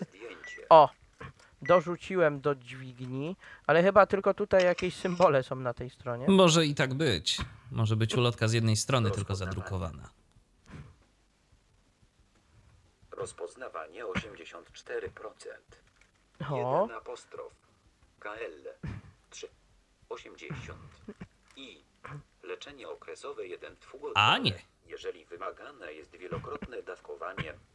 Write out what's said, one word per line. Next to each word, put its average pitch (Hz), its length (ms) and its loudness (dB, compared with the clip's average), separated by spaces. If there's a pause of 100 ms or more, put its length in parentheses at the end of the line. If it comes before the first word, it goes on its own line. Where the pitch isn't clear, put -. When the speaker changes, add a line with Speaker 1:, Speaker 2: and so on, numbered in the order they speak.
Speaker 1:
zdjęcie. - 600 -16
Speaker 2:
O, 156 200 12 (720)
dorzuciłem 170 800 2
do 143 140 0
dźwigni, 131 800 -10 (320)
ale 160 160 6
chyba 196 220 8
tylko 190 280 2
tutaj 196 300 4
jakieś 180 320 2
symbole 175 480 4
są - 120 -8
na 127 180 -4
tej 123 160 -10
stronie. 120 400 -8
Speaker 3:
Może 170 360 8
i 147 100 -2
tak 131 180 0
być. 131 440 0 (340)
Może 113 240 0
być 110 200 0
ulotka 120 320 2
z 110 60 2
jednej 113 220 4
strony 110 360 0
tylko 98 180 -4
Speaker 1:
Rozpoznawanie. 95 260 -4
Speaker 3:
zadrukowana. 90 540 -8 (3000)
Speaker 1:
Rozpoznawanie 85 960 -10
osiemdziesiąt 90 640 -10
cztery 113 380 -10
procent. - 720 -18 (680)
Speaker 2:
O. 131 320 -2
Speaker 1:
Jeden 233 160 -4
apostrof. - 560 -14 (680)
K 107 160 -12
L. 85 380 -12 (560)
Trzy. - 180 -16 (640)
Osiemdziesiąt. - 920 -14 (540)
I. 254 320 -20 (560)
Leczenie 104 460 -14
okresowe 92 580 -12
jeden 82 280 -14
dwugłosowe. 135 440 -6
Speaker 3:
A 127 180 6
nie. 208 160 -2 (320)
Speaker 1:
Jeżeli 82 400 -14
wymagane 92 680 -14
jest 78 240 -20
wielokrotne 90 680 -12
dawkowanie, 90 680 -12 (220)